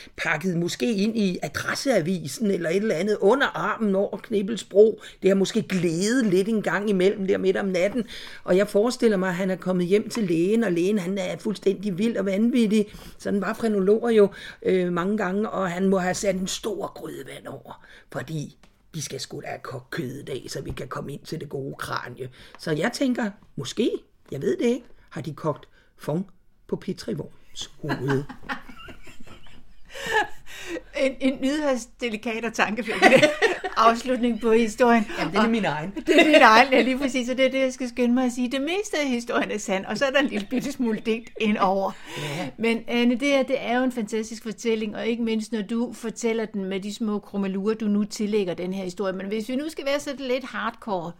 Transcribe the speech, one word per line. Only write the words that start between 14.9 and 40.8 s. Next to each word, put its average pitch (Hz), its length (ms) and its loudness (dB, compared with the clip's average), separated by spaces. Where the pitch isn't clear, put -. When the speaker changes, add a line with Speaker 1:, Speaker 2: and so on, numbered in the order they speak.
Speaker 1:
mange 185 240 0
gange, 202 320 -2
og 180 220 -2
han 185 160 0
må 190 100 4
have 180 160 0
sat 190 220 0
en 185 120 -4
stor - 400 -6
gryde 135 400 -12
vand 139 200 -14
over, - 380 -16
fordi 147 460 -8
de 156 60 -6
skal 131 180 -8
sgu - 220 -12
da - 60 -12
have - 120 -10
kogt - 300 -12
kødet 135 400 -8
af, 135 180 -8
så - 140 -8
vi 135 100 -8
kan 135 160 -10
komme - 260 -10
ind - 80 -12
til - 180 -8
det 147 100 -12
gode 143 260 -8
kranie. 123 540 -8
Så - 120 -4
jeg 165 220 0
tænker, 247 380 0
måske, 220 360 -2
jeg 135 100 -8
ved - 160 0
det 311 80 0
ikke, 240 200 0
har - 120 -10
de 156 120 -8
kogt - 340 -6
fond 170 280 -4
på 202 80 -4
Petri - 380 -6
Worms - 580 -12
hoved. 131 460 -2
Speaker 2:
<laughs> 254 60 -16
En, 269 180 2
en 262 240 0
yderst 269 460 0
delikat 226 440 -4
og 220 80 -4
tankevækkende 214 680 4
<laughs> - 260 -6
afslutning 233 640 2
på 226 100 4
historien. 233 540 4
Speaker 1:
Jamen, 160 140 -2
den 202 80 4
er - 40 6
Speaker 2:
Og 226 40 2
Speaker 1:
min 226 160 2
egen. 156 320 -2
Speaker 2:
<laughs> 294 100 -8
det 359 120 6
er 339 40 10
din 311 180 8
egen, 240 300 8
ja, 240 100 6
lige 254 160 2
præcis, 254 320 -2
og 254 80 -2
det 262 80 4
er 254 40 4
det, 262 100 0
jeg 262 140 0
skal 254 160 -6
skynde 240 240 2
mig 254 120 2
at 240 60 0
sige. 247 200 -2
Det 269 100 -2
meste 349 420 -2
af 277 40 -2
historien 240 440 -2
er 208 60 -4
sand, 196 280 -4
og 208 120 -6
så 277 80 0
er 269 60 2
der 247 80 4
en - 80 2
lille 202 220 -4
bitte 254 220 -2
smule 226 340 -2